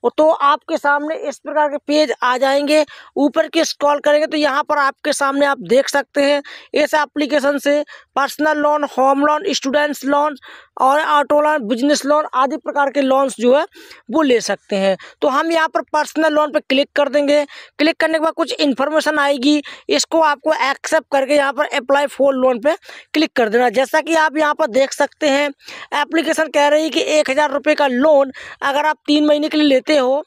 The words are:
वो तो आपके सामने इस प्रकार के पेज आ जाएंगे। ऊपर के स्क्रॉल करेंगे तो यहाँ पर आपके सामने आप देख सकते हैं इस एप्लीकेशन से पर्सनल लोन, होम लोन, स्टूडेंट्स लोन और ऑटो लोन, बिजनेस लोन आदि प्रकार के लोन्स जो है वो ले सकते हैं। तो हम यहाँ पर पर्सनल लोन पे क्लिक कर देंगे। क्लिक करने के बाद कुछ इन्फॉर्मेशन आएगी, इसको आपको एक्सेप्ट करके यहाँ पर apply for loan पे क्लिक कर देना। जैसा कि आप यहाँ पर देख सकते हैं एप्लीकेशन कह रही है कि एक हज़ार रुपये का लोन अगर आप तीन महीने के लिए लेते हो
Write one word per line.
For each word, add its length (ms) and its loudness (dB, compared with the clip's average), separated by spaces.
वो 140 0
तो 120 4
आपके 480 0
सामने 420 -2
इस 200 -10
प्रकार 300 -2
के 80 -6
पेज 240 2
आ 140 0
जाएंगे। 460 2
ऊपर 300 0
के 180 0
स्क्रॉल 340 -2
करेंगे 280 2
तो 100 -4
यहाँ 260 0
पर 140 -2
आपके 360 -2
सामने 320 0
आप 140 0
देख 300 0
सकते 340 -2
हैं 180 2
इस 200 0
एप्लीकेशन 640 0
से 240 0
पर्सनल 420 0
लोन, 300 0
होम 380 2
लोन, 240 0
स्टूडेंट्स 560 -2
लोन 300 0
और 220 4
ऑटो 400 2
लोन, 260 0
बिजनेस 380 0
लोन 200 0
आदि 220 0
प्रकार 340 -2
के 100 -2
लोन्स 360 0
जो 180 4
है 100 2
वो 100 0
ले 200 2
सकते 340 -6
हैं। 200 0
तो 60 0
हम 240 0
यहाँ 160 0
पर 140 -4
पर्सनल 400 0
लोन 180 0
पे 80 0
क्लिक 360 -2
कर 140 2
देंगे। 340 2
क्लिक 220 0
करने 140 0
के 60 0
बाद 140 0
कुछ 200 -4
इन्फॉर्मेशन 680 0
आएगी, 420 0
इसको 320 0
आपको 320 0
एक्सेप्ट 480 -2
करके 240 0
यहाँ 180 0
पर 180 -4
apply 380 0
for 260 2
loan 280 0
पे 120 2
क्लिक 220 0
कर 140 2
देना। 220 2
जैसा 300 0
कि 160 -2
आप 200 0
यहाँ 180 0
पर 140 -2
देख 240 0
सकते 360 -2
हैं 200 0
एप्लीकेशन 540 -2
कह 180 2
रही 160 2
है 60 -2
कि 200 -2
एक 200 2
हज़ार 220 0
रुपये 240 0
का 120 0
लोन 440 2
अगर 240 -2
आप 120 -2
तीन 180 2
महीने 240 0
के 80 -2
लिए 100 4
लेते 300 2
हो 300 0